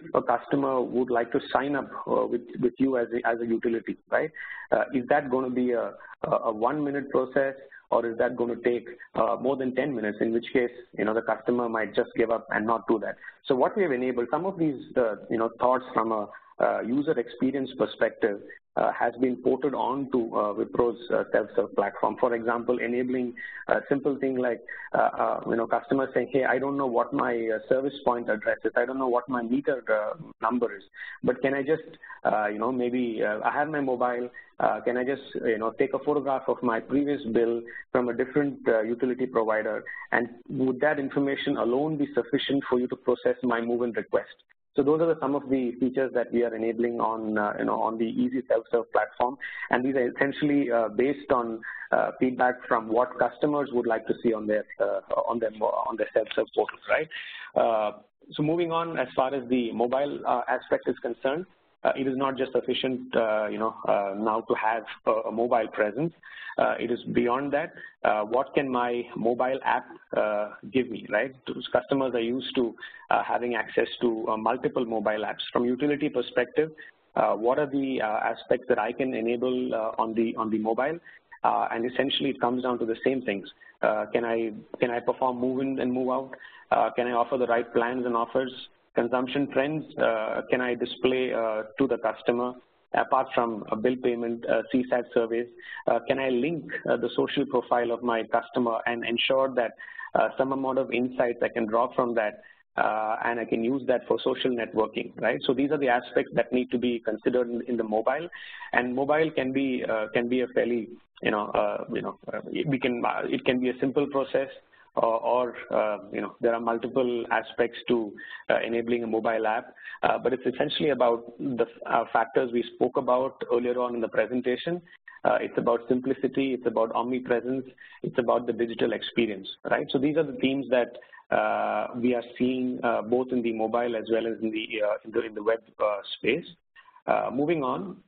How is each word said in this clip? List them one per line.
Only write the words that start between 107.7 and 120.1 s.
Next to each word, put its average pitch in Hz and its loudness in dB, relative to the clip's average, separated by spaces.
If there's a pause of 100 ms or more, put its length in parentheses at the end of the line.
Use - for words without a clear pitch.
the 110 0
mobile, 123 0 (460)
and 123 0
mobile 147 2
can 131 0
be, 131 0
uh, 110 -2
can 120 0
be 127 2
a 120 0
fairly, 117 0 (320)
you - 2
know, 107 0
uh, 104 0 (100)
you 110 -4
know, 98 -8 (120)
uh, - -8 (260)
we 135 2
can, 123 -2
uh, 104 -2
it 131 -2
can 127 4
be 123 2
a 123 -4
simple 139 0
process, 135 0 (460)
or, 113 4
or, 120 2 (160)
uh, 107 2 (140)
you 113 -4
know, 101 -6
there 117 4
are 117 -2
multiple 120 0
aspects 117 0 (100)
to, 113 2 (380)
uh, 117 4
enabling 117 0
a 113 -4
mobile 110 0
app, 113 -2 (300)
uh, 110 2